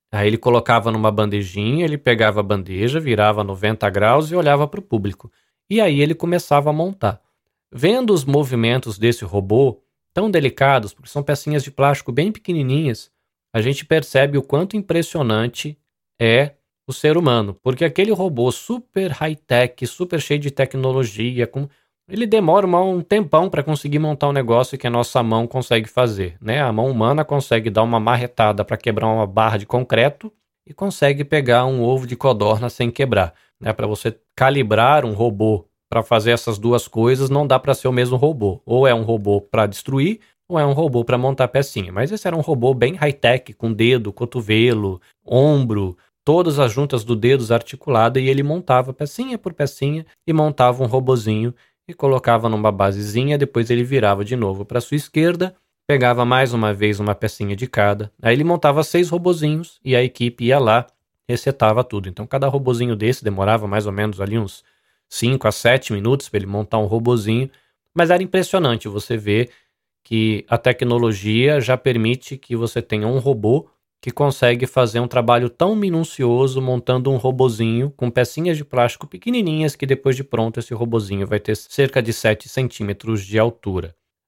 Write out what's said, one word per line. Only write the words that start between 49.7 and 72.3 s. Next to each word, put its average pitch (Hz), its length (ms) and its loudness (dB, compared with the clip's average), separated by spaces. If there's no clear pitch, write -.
e 165 60 0
montava 139 500 2
um 127 40 0
robozinho 117 680 0
e 180 40 -14
colocava 127 560 0
numa 107 220 0
basezinha, 104 640 0
depois 123 340 -2
ele 120 120 2
virava 107 420 0
de 113 120 -6
novo 101 280 -4
pra 120 160 -4
sua - 160 -4
esquerda, 175 580 -2
pegava 123 380 2
mais 127 280 2
uma 110 200 0
vez 101 280 0
uma 104 140 -2
pecinha 101 420 -6
de 117 100 -8
cada, 101 460 0
aí 113 120 4
ele 147 100 0
montava 160 400 2
seis 175 240 0
robozinhos 170 760 -2
e 131 120 2
a 123 60 4
equipe 120 420 -4
ia 127 140 4
lá, 120 280 4
resetava 120 540 0
tudo. 101 260 -8
Então 104 180 -12
cada 135 200 -4
robozinho 123 480 -2
desse 110 300 -2
demorava 104 420 0
mais 104 180 -2
ou 104 80 -6
menos 101 280 -4
ali 101 180 -4
uns 104 240 -8
cinco 123 400 -2
a 107 40 2
sete 123 400 0
minutos 113 360 -2
pra 107 100 -4
ele 95 80 -4
montar 104 320 -4
um 107 80 0
robozinho, 117 640 0
mas 165 180 2
era 180 120 4
impressionante 180 640 0
você 107 300 -6
ver 107 340 0
que 110 440 0
a 117 80 0
tecnologia 120 1040 0
já 127 160 0
permite 123 600 -2